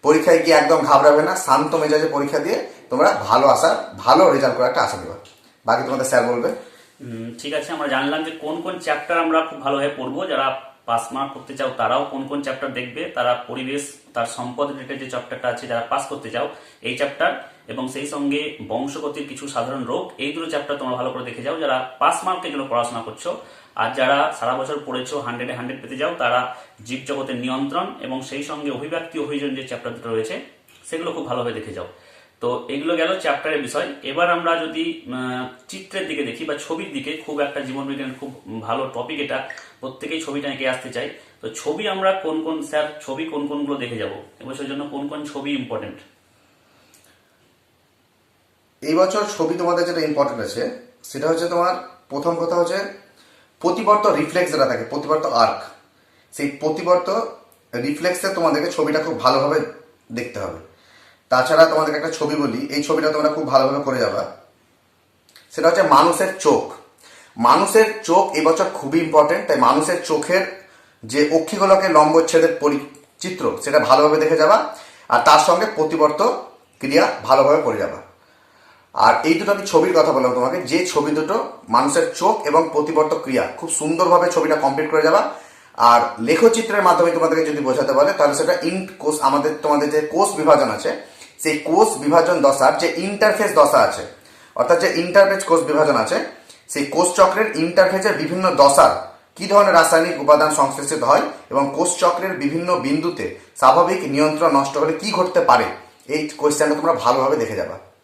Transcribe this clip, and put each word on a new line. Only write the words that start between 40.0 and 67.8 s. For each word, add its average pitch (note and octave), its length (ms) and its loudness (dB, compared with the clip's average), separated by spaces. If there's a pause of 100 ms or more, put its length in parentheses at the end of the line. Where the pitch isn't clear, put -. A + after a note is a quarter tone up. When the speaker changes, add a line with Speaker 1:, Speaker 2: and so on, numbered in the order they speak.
Speaker 2:
ছবিটা C#3 280 -8
এঁকে C3 200 -6
আসতে B2+ 200 -8
চাই। A#2 200 -8 (320)
তো - 80 -10
ছবি - 380 -6
আমরা F#3+ 240 0
কোন D#3+ 320 -4
কোন, D#3 200 -6
স্যার, D3+ 420 -4
ছবি C#3+ 200 -8
কোন D3 220 -6
কোনগুলো C#3+ 300 -4
দেখে A#2 200 -8
যাব G2+ 140 -6 (280)
এবছরের C3+ 300 -12
জন্য, C#3+ 160 -8
কোন C#3+ 220 -10
কোন D3 180 -10
ছবি C#3+ 260 -10
ইম্পর্টেন্ট? B2 460 -8 (2750)
Speaker 1:
এই D#3 140 -2
বছর F#3+ 280 2 (140)
ছবি E3 160 0
তোমাদের F3 320 0
যেটা E3 140 -4
ইম্পর্টেন্ট C#3+ 420 -2
আছে - 380 -6 (240)
সেটা C#3+ 240 -8
হচ্ছে E3 200 -2
তোমার, F3 280 -2 (340)
প্রথম D3+ 260 -4
কথা E3+ 200 -4
হচ্ছে F3 220 0 (840)
প্রতিবর্ত G#3 480 2
রিফ্লেক্স F3+ 440 0
যেটা C#3+ 140 2
থাকে, - 180 -2
প্রতিবর্ত D3 420 -4
আর্ক, A#2 360 2 (720)
সেই C#3+ 180 -6
প্রতিবর্ত E3 600 0 (640)
রিফ্লেক্সে D#3 540 -4
তোমাদেরকে D3+ 420 0
ছবিটা D3+ 280 -2
খুব D#3+ 200 -6
ভালোভাবে C3+ 400 2 (520)
দেখতে A2+ 280 -10
হবে। E2+ 200 -10 (680)
তাছাড়া C3 360 6
তোমাদেরকে D#3 320 0
একটা D#3 140 -4
ছবি D3 240 -4
বলি, C3+ 380 -2
এই D3 100 -2
ছবিটা D#3 260 0
তোমরা D3+ 200 2
খুব D3+ 180 -4
ভালোভাবে C3+ 360 2
করে B2+ 160 -2
যাবা, G#2 360 -2 (1160)
সেটা E3 160 2
হচ্ছে F3 160 4
মানুষের D3 560 4
চোখ। - 340 2 (640)
মানুষের E3+ 480 6 (180)